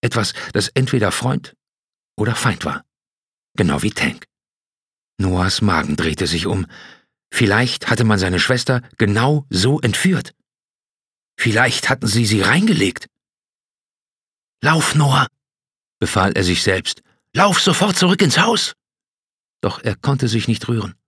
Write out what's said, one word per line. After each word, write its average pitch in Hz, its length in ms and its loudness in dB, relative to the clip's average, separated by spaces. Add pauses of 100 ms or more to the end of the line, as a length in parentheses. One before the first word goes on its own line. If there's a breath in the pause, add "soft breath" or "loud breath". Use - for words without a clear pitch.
Etwas, 107 320 -2 (200 loud breath)
das - 160 -2
entweder 120 440 0
Freund - 420 -4 (640)
oder 110 180 -2
Feind - 300 -2
war. 73 200 -6 (720)
Genau 73 260 0
wie 104 80 0
Tank. - 360 -6 (920)
Noahs 92 420 0
Magen 80 360 0
drehte 82 300 -2
sich 82 200 -2
um. 90 200 -4 (680 loud breath)
Vielleicht 113 560 0
hatte 117 160 0
man 107 140 4
seine 90 220 0
Schwester 123 400 0 (160 loud breath)
genau 120 540 0
so 110 300 2
entführt. - 540 -2 (1040)
Vielleicht 120 520 0
hatten 131 160 -2
sie 110 200 2
sie 101 140 2
reingelegt. 151 680 2 (1500)
„Lauf, 156 320 2
Noah“, 139 340 4 (720)
befahl 98 320 0
er 95 120 0
sich 87 180 0
selbst. - 400 -2 (300)
„Lauf 185 280 2
sofort 190 360 2
zurück 185 260 2
ins 156 160 2
Haus!“ 220 360 0 (840)
Doch - 200 -4
er 107 160 -4
konnte 131 320 -2
sich 110 200 -2
nicht 113 200 -4
rühren. 107 260 -6 (140)